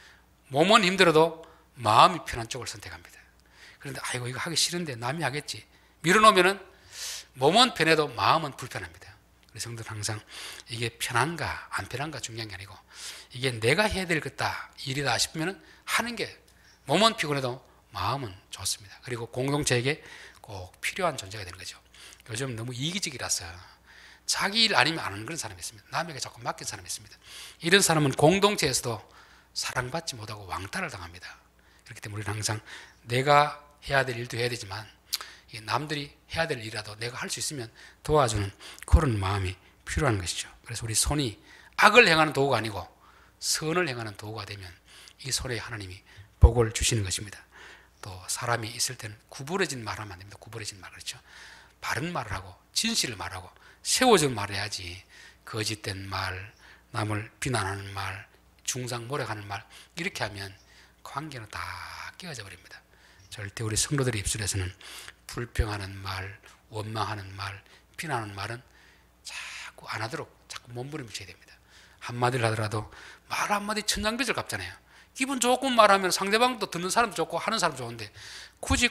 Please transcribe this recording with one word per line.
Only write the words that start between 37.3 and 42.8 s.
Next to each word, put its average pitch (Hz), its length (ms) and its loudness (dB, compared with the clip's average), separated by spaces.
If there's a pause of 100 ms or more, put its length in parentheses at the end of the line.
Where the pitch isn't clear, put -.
있으면 117 320 -6 (300)
도와주는 110 480 4 (360)
그런 131 340 6
마음이 95 360 0 (300)
필요한 135 320 2
것이죠. - 320 -6 (160)
그래서 117 200 -8
우리 110 100 -6
손이 147 440 0 (380)
악을 214 300 10
행하는 156 260 6
도구가 139 240 4
아니고 101 300 -4 (520)